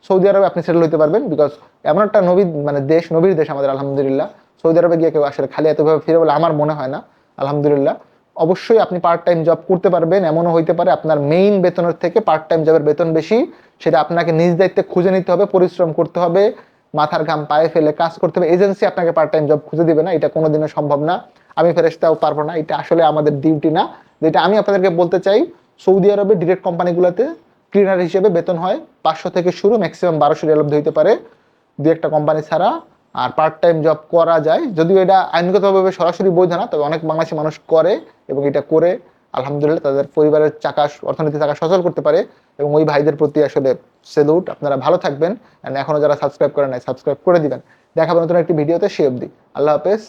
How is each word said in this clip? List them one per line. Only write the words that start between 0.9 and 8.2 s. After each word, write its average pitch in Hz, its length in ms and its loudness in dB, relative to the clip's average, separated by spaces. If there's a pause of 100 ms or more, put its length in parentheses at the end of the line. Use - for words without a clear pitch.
পারবেন, 170 200 2 (100)
because 147 220 0 (360)
এমন 156 160 2
একটা 202 220 2
নবী, 185 160 4 (240)
মানে 143 120 -2 (120)
দেশ, 165 120 2 (100)
নবীর 175 260 2
দেশ 143 140 0
আমাদের 139 200 -2
আলহামদুলিল্লাহ। 139 520 -2 (340)
সৌদি 165 200 2
আরবে 170 200 2
গিয়ে 160 140 2
কেউ 151 160 2
আসলে 135 240 -6
খালি 151 180 -2
এতভাবে 151 320 2
ফিরে 165 180 2
বলে 151 160 2
আমার 165 220 0
মনে 151 180 -2
হয় 131 160 -8
না, 170 40 -10 (440)
আলহামদুলিল্লাহ। 147 520 0 (500)